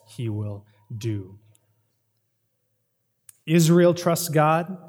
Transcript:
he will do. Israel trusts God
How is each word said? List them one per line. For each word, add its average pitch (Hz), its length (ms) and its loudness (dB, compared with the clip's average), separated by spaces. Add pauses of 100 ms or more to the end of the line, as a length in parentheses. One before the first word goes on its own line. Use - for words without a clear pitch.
he 117 220 -10
will 104 360 -8 (320)
do. 101 440 -8 (2000)
Israel 170 480 4
trusts 170 340 -4
God 160 500 0 (100)